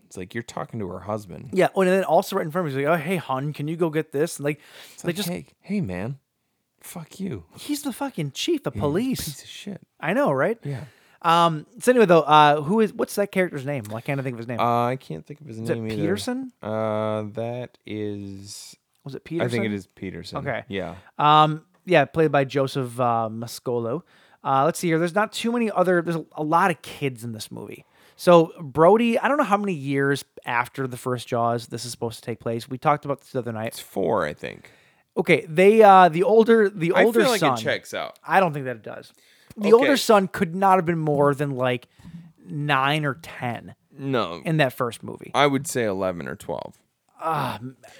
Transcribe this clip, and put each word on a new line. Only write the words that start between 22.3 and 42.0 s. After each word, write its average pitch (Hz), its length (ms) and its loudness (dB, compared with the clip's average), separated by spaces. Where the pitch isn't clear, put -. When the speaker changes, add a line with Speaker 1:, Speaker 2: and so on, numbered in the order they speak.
Speaker 2:
by 143 120 2
Joseph, 131 560 -4
uh, 117 320 0
Mascolo. 117 720 -6
Uh, 135 220 2
let's 165 120 0
see 180 100 -4
here. 160 120 2
There's 170 160 -2
not 214 180 -2
too 233 180 -4
many 233 200 0
other, 180 320 2
there's 170 140 -4
a, 156 160 -8
a 151 100 -6
lot 170 260 2
of 165 140 -4
kids 127 400 -8
in 117 80 -10
this 107 200 -14
movie. 113 340 -16
So 175 460 6
Brody, 185 580 4
I 196 80 0
don't 285 100 0
know 294 60 2
how 202 140 0
many 202 160 -2
years 139 500 0
after 123 420 -2
the 123 100 -10
first 123 300 -6
Jaws 117 400 -2
this 120 180 -10
is 117 60 -10
supposed 117 280 -8
to - 20 -20
take 117 180 -10
place. 117 300 -8
We 131 80 -10
talked 147 280 0
about 143 160 -6
this - 100 -20
the 135 80 -6
other 117 120 -6
night. 113 180 -6
Speaker 1:
It's - 100 -14
four, 92 460 -2
I 76 80 -4
think. 50 360 -14
Speaker 2:
Okay, 175 320 2
they, 196 320 6
uh, 185 280 10
the 170 140 0
older, 220 460 6
the 165 240 -2
Speaker 1:
I - 120 4
Speaker 2:
older 226 160 4
Speaker 1:
feel 202 80 4
like 220 100 2
Speaker 2:
son. 139 180 2
Speaker 1:
it 110 40 -6
checks 113 320 -4
out. 82 320 -8
Speaker 2:
I 165 140 4
don't 170 140 2
think 139 120 -6
that 127 120 -6
it 104 60 -20
does. - 280 -14
The 202 160 2
older 277 200 8
Speaker 1:
Okay. - 40 2
Speaker 2:
son 202 300 4
could 170 280 -4
not 190 220 4
have 175 80 2
been 170 140 -2
more 147 340 2
than, 143 180 -4
like, 127 360 -2